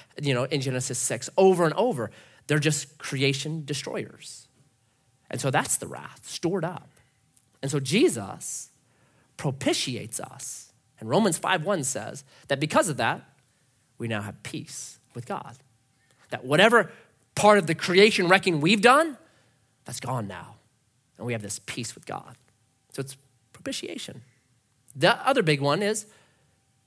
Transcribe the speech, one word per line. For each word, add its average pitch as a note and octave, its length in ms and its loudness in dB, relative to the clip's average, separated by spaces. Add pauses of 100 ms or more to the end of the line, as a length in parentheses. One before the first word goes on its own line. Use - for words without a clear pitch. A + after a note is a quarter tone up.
(220)
you C#3+ 100 0
know, B2 120 0
in C#3+ 180 -2
Genesis B2+ 360 -4
six, - 380 -4
over F#3+ 280 6
and D3+ 100 2
over. E3+ 360 0 (360)
They're D3 120 2
just D3 380 0
creation C#3 720 -2
destroyers. - 840 -10 (800)
And - 120 -8
so C#3 100 -2
that's - 260 0
the - 100 -10
wrath - 380 -14
stored E3+ 400 -4
up. F3 240 -10 (720)
And C3+ 100 -4
so D3 80 -2
Jesus C3+ 920 -2 (640)
propitiates C3+ 800 -4
us. - 540 -14 (260)
And A2 120 -10
Romans F#3 260 2
five E3+ 280 -2
one F3 200 0
says A2 400 -8 (240)
that C#3 100 -2
because F#3+ 300 2
of C3+ 80 -4
that, B2 320 -2 (720)
we A#2 100 -6
now G#2+ 140 -4
have G2 220 -12
peace - 540 -12 (160)
with A#2+ 120 -14
God. C3+ 300 -10 (720)
That A#2+ 140 -8
whatever F#3+ 460 6 (440)
part G#3 240 8
of E3 80 2
the D#3+ 80 0
creation F#3+ 540 4
wrecking F3+ 340 4
we've G3+ 180 4
done, C4+ 380 6 (680)
that's - 160 -10
gone B2+ 260 -4
now. F2+ 280 -14 (640)
And G#2 80 -10
we A#2+ 80 -4
have G#2+ 80 -6
this - 240 -10
peace - 280 -10
with - 120 -20
God. - 280 -12 (580)
So - 80 -8
it's C3+ 180 -12 (340)
propitiation. - 720 -12 (720)
The E3+ 200 2 (140)
other C4 140 2
big D3+ 180 2
one C#3+ 220 0
is A3 240 -2 (800)